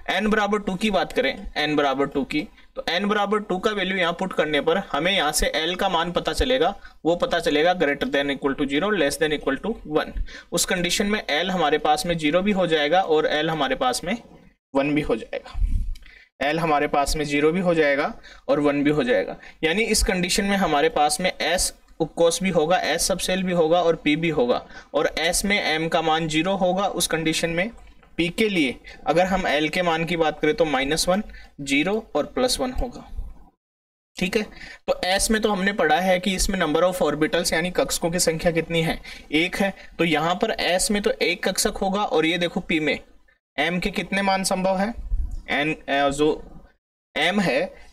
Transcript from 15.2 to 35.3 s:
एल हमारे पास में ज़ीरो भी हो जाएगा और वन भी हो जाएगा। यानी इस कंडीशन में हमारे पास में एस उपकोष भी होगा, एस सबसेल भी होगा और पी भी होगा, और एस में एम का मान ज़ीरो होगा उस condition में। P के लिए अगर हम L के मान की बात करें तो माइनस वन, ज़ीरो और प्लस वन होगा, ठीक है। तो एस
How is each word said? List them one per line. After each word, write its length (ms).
एल 180
हमारे 280
पास 280
में 80
ज़ीरो 280
भी 80
हो 140
जाएगा 380
और 120
वन 240
भी 60
हो 140
जाएगा। 320
यानी 200
इस 180
कंडीशन 420
में 120
हमारे 340
पास 300
में 120
एस 400
उपकोष 420
भी 80
होगा, 280
एस 300
सबसेल 340
भी 100
होगा 300
और 140
पी 200
भी 140
होगा, 340
और 140
एस 360
में 140
एम 300
का 140
मान 260
ज़ीरो 280
होगा 320
उस 180
condition 440
में। 200
P 100
के 200
लिए 260
अगर 200
हम 200
L 220
के 140
मान 220
की 120
बात 240
करें 160
तो 80
माइनस 440
वन, 140
ज़ीरो 340
और 100
प्लस 340
वन 120
होगा, 320
ठीक 200
है। 60
तो 180
एस 240